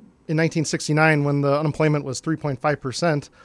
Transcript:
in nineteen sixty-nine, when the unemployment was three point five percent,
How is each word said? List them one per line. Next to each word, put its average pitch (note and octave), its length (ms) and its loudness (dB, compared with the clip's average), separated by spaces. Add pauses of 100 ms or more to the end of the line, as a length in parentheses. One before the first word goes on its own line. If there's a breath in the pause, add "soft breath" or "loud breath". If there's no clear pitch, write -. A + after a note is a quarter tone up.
(300)
in D#3 80 0
nineteen D#3+ 260 0
sixty-nine, D3+ 640 2
when C#3+ 160 0
the C#3+ 180 2
unemployment D3+ 460 0
was C3 160 -8
three D#3+ 160 -4
point C#3 240 -6
five D3 200 -2
percent, D3 480 -2 (160 soft breath)